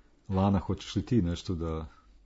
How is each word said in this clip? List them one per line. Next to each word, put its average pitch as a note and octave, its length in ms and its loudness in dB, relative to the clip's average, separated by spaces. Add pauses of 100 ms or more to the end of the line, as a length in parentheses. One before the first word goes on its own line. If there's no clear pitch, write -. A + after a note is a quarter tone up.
(280)
Lana, G2 300 4
hoćeš - 380 -4
li F#2+ 60 2
ti A#2 200 2
nešto E2+ 320 -2
da D#2+ 320 -4 (400)